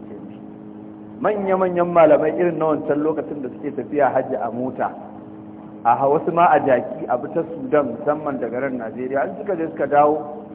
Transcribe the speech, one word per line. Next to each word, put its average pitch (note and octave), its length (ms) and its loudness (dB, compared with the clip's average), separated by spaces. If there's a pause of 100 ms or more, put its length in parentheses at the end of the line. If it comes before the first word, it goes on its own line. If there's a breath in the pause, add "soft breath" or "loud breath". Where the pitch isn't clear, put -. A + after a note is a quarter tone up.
ce G#2+ 60 -14
mai. G#2 240 -14 (800)
Manya-manyan F#3+ 720 2
malamai D#3 480 8
irin F3 180 2
na D#3 80 0
wancan D3 380 0
lokacin D3+ 380 -4
da B2 80 -6
suke A2 260 -10
tafiya C3+ 380 2
hajji C3 220 0
a A#2 160 -4
mota, B2 400 -4 (920)
a A#2+ 120 6
ha-, C3+ 120 2
wasu D3+ 260 2
ma E3+ 180 6
a D3 80 6
jaki, A#2+ 480 0
a B2+ 100 0
bi C#3+ 160 -6
ta E3+ 80 0
Sudan, C#3+ 560 0
musamman D3 420 -2
daga A#2 220 -6
ran C3 160 -4
Najeriya, B2 460 -4
an F#3 160 -8
suka G3+ 160 -4
je D#3+ 160 -4
suka D3+ 160 -4
dawo D3 680 2